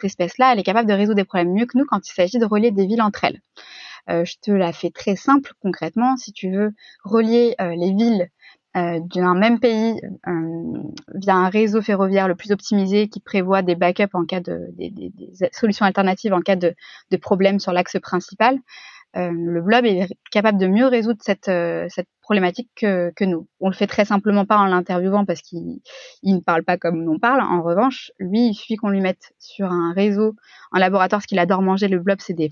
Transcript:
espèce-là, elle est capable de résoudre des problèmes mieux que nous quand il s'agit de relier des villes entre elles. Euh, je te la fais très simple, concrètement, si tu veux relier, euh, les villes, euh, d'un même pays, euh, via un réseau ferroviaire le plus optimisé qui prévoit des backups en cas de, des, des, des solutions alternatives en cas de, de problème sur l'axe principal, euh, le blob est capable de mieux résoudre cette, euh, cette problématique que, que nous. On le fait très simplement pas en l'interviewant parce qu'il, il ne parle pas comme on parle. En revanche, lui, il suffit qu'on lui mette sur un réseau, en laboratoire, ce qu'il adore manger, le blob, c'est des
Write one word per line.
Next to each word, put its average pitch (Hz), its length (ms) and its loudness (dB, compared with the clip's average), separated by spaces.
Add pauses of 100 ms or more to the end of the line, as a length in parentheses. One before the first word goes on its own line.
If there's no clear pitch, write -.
espèce-là, 208 520 0
elle 214 60 0
est - 40 -2
capable 214 260 2
de 202 60 4
résoudre 208 220 2
des 196 60 4
problèmes 180 300 0
mieux 233 140 0
que 247 100 -2
nous 285 80 2
quand 208 240 -4
il - 40 -18
s'agit 190 260 0
de 226 60 2
relier 214 260 2
des 196 160 0
villes 226 160 0
entre 202 220 0
elles. - 160 -4 (680)
Euh, 170 160 0
je - 160 -10
te 208 100 -2
la 185 200 2
fais 170 200 -6
très - 240 -4
simple, 277 460 0
concrètement, 220 560 -2
si 208 140 -16
tu 185 200 -8
veux 208 220 -2 (300)
relier, 226 560 2
euh, 170 160 -4
les 175 160 0
villes, 202 380 2 (480)
euh, 170 220 -2
d'un 180 340 0
même 226 260 2
pays, 226 400 0 (280)
euh, 165 460 -6 (420)
via 196 180 -2
un 185 160 2
réseau 214 320 0
ferroviaire 190 460 0
le 180 80 0
plus 202 160 -6
optimisé 202 560 0
qui 208 120 -14
prévoit 190 440 0
des 180 100 0
backups 180 400 0
en 175 120 -2
cas 185 160 -6
de, 175 260 -8 (100)
des, 175 140 -10
des, 185 260 -12
des 185 360 -6
solutions 208 340 -2
alternatives 190 460 0
en 175 80 2
cas 190 160 0
de, 175 180 -2 (340)
de 185 80 0
problème 196 420 2
sur 190 120 -4
l'axe 180 280 0
principal, 220 600 0 (560)
euh, 180 160 -4
le 170 300 -2
blob 226 240 4
est 185 240 0 (200)
capable 208 300 2
de 190 80 2
mieux 220 200 4
résoudre 226 340 0
cette, - 260 -4
euh, 170 400 -2
cette 180 220 -8 (120)
problématique 190 540 0
que, 180 400 0
que - 80 -2
nous. 170 240 0 (140)
On 190 80 0
le 185 40 0
fait 202 140 -2
très 208 160 0
simplement 202 420 2
pas 208 120 2
en 202 80 4
l'interviewant 185 580 0
parce 180 180 -4
qu'il, 170 380 -12 (420)
il 196 140 2
ne 175 60 0
parle 165 240 0
pas 175 120 0
comme 165 300 -2
on 156 100 0
parle. 254 240 2
En 175 220 0
revanche, 202 560 0
lui, 208 280 2
il 208 60 -2
suffit 220 220 -8
qu'on 208 140 -4
lui 196 100 0
mette 190 400 -4
sur 190 320 -6
un 170 220 -2
réseau, 208 420 0 (380)
en 190 60 2
laboratoire, 190 420 2
ce - 60 -14
qu'il 190 120 0
adore 185 220 2
manger, 190 260 2
le 185 120 0
blob, 196 200 0
c'est - 140 -10
des 156 180 -2